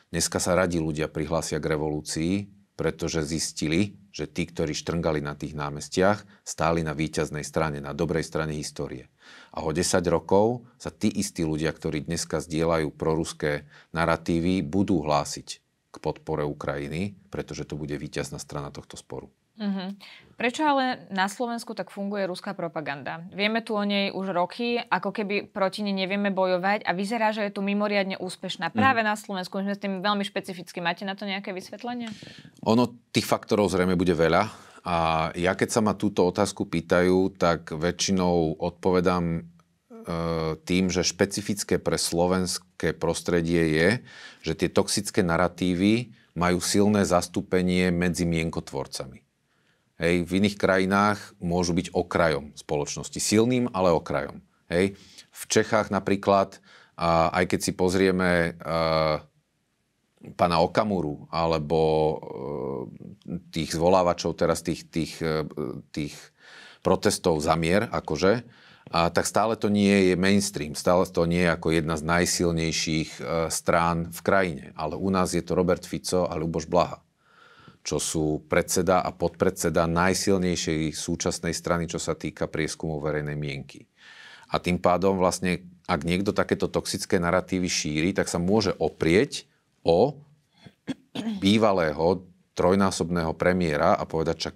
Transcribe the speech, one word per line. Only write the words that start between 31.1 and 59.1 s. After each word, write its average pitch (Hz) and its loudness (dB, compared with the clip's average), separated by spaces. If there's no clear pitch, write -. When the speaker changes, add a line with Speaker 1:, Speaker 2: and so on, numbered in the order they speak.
Speaker 2:
to 202 -8
nejaké 196 -6
vysvetlenie? 226 -10
Speaker 1:
Ono, 120 4
tých 110 0
faktorov 104 2
zrejme 92 2
bude 87 4
veľa. 82 4
A 82 0
ja, 90 2
keď 98 0
sa 113 6
ma 101 2
túto 98 0
otázku 95 0
pýtajú, 92 2
tak 85 0
väčšinou 87 0
odpovedám, 90 0
e, 82 -4
tým, 90 0
že 85 0
špecifické - -2
pre - -2
slovenské 87 -2
prostredie 82 0
je, 85 6
že 80 -4
tie - -2
toxické - 0
naratívy 90 0
majú 160 2
silné 101 4
zastúpenie 90 2
medzi 87 0
mienkotvorcami. 80 -4
Hej, 87 2
v 92 0
iných 101 2
krajinách 95 2
môžu 87 0
byť - -2
okrajom 82 0
spoločnosti. 73 -6
Silným, 120 2
ale 92 2
okrajom. 71 -4
Hej. 98 2
V - -16
Čechách 107 2
napríklad, 98 2
a, 85 4
aj 92 2
keď 92 0
si 92 -2
pozrieme, 92 2
a, 80 0